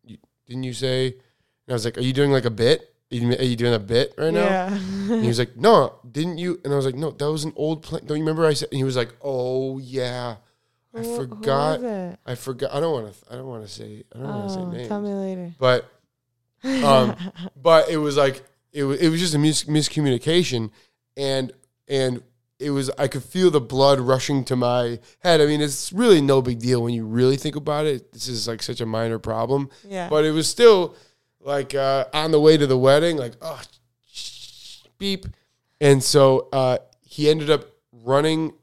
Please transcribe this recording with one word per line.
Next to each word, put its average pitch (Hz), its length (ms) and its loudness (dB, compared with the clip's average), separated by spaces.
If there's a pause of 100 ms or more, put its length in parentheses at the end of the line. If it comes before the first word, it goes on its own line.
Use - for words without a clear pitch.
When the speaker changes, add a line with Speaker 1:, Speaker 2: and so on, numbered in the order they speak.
Speaker 1:
you, 113 140 -20 (280)
didn't 127 180 -10
you 127 80 -8
say?" 131 360 -2
And 123 60 -8 (560)
I - 20 -2
was 113 120 -2
like, 117 140 -4
"Are 127 40 -4
you 131 100 0
doing, 143 200 2
like, 131 120 2
a 117 60 0
bit? 117 440 0 (180)
Are - 40 -8
you, 120 160 0
are 127 100 0
you 123 140 0
doing 120 180 0
a 107 40 0
bit 117 400 0
right 160 140 -2
now?" 175 140 0
Speaker 2:
Yeah. 190 280 -2
Speaker 1:
And 196 480 -4
he 120 60 0
was 117 100 0
like, 123 180 -4
"No, 170 380 4 (160)
didn't 160 280 -6
you?" 180 260 -6
And 139 80 -4
I 143 40 0
was 135 100 0
like, 127 80 -2
"No, 147 160 -6
that 147 200 -4
was 156 140 -4
an 156 120 -8
old 156 260 -4
plan. - 240 -10
Don't 151 120 -4
you 156 60 -2
remember 160 220 0
I 151 80 4
said?" 147 180 -6
And 139 60 -4
he 131 60 0
was 131 120 -2
like, 117 260 -4
"Oh 135 560 -4
yeah, 123 580 -8 (580)
I 226 40 -12
Speaker 2:
Who, 226 60 -8
who 233 120 -8
Speaker 1:
forgot. 151 640 -2
Speaker 2:
was 247 100 -6 (240)
it? - 120 -20
Speaker 1:
I 127 80 -8
forgot. 131 400 -8
I 143 60 -4
don't 165 120 -2
wanna, 113 200 -8
th-, - 180 -20
I 123 60 -14
don't 131 100 -14
wanna 113 220 -14
say, 107 360 -18 (100)
I 113 40 -18
don't 135 100 -12
wanna 202 200 -8
say 190 120 -8
Speaker 2:
Oh, 180 100 -8
Speaker 1:
names." 123 180 -10
Speaker 2:
tell 208 120 -8
me 202 140 -8
later. 185 440 -10
Speaker 1:
But, 127 320 0 (320)
Speaker 2:
<laughs> - 420 -20
Speaker 1:
um, 214 500 2 (460)
but 160 300 6
it 160 80 0
was 147 180 -2
like, 139 260 0 (300)
it 147 120 -4
wa-, 135 140 -2
it 165 120 2
was 165 100 -2
just 165 140 -2
a 147 40 2
mis-, 151 260 2
miscommunication, 143 1080 0 (460)
and, 135 360 -4 (360)
and 131 340 -2 (360)
it 143 120 -6
was, 135 180 -2 (100)
I 143 80 0
could 139 160 -6
feel 180 280 2
the 147 100 2
blood 131 400 4
rushing 131 440 0
to 131 120 -2
my 120 420 0 (220)
head. 165 220 4
I 147 40 6
mean, 151 140 0
it's 147 320 -4
really 196 300 6
no 139 180 4
big 123 180 -4
deal 120 240 0
when 120 120 -2
you 113 100 -4
really 127 320 2
think 143 180 -6
about 147 300 -4
it. 139 280 -4
This 120 160 -12
is, 117 200 -6
like, 113 140 -8
such 123 180 -10
a 113 60 -4
minor 113 320 -4
problem. 120 500 -4 (180)
Speaker 2:
Yeah. 185 220 -10
Speaker 1:
But 151 160 2
it 156 60 2
was 156 180 -2
still, 214 460 6 (440)
like, 139 360 -6
uh, 135 400 0
on 156 160 -2
the 151 100 4
way 156 160 8
to 143 100 2
the 127 120 2
wedding, 147 400 4
like, 120 240 -10
"Oh, 151 180 -12 (500)
sh-, - 680 -18 (180)
beep." 196 300 -6 (560)
And 139 200 6
so, 135 480 4
uh, 131 280 0 (240)
he 147 260 -2
ended 151 220 2
up 143 160 2 (260)
running 143 720 0